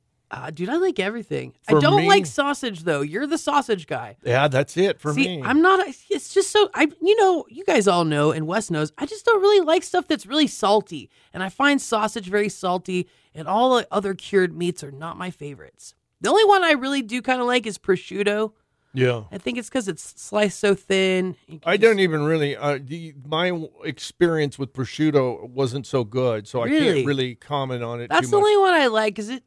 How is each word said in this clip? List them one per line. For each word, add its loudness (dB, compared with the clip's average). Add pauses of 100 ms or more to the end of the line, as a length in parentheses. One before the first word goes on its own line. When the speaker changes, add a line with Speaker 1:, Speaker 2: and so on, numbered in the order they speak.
(320)
Speaker 1:
Uh, -10
dude, -8
I -2
like 0
everything. -6 (140)
I 4
Speaker 2:
For 6
Speaker 1:
don't 4
Speaker 2:
me 2
Speaker 1:
like 6
sausage, -4
though. 0
You're -4
the -2
sausage -2
guy. -10
Speaker 2:
Yeah, 2
that's 0
it 0
for -4
Speaker 1:
See, 0 (100)
Speaker 2:
me. -8
Speaker 1:
I'm 4
not 4
a, -12 (160)
it's -6
just 2
so, 2
I, 2 (140)
you 4
know, 4
you -18
guys 4
all 4
know, 2
and -4
Wes -4
knows, -2
I -6
just -12
don't 4
really 6
like 2
stuff -2
that's -2
really 2
salty. -2 (240)
And -6
I -6
find 2
sausage -4
very 0
salty, -4 (280)
and -12
all 2
the 0
other -2
cured 0
meats -4
are -14
not -14
my -8
favorites. -18 (280)
The 0
only 6
one 6
I 2
really 0
do -6
kinda -2
like 0
is -8
prosciutto. -2 (420)
Speaker 2:
Yeah. 0
Speaker 1:
I -12
think -6
it's -10
'cause -2
it's -10
sliced 0
so 2
thin. 0 (120)
You -18
can -20 (100)
Speaker 2:
I 4
don't 6
Speaker 1:
just 0
Speaker 2:
even 0
really, 0
uh, -2
the, -12 (100)
my -2
w-, -6 (160)
experience -2
with -6
prosciutto -2
wasn't -4
so -2
good, -2
so -6
I -2
Speaker 1:
Really? 2
Speaker 2:
can't -2
really -2
comment -6
on -8
it -10
Speaker 1:
That's 2
Speaker 2:
too -4
Speaker 1:
the 4
Speaker 2:
much. 4
Speaker 1:
only 4
one 4
I 4
like, 0
'cause -10
it, -10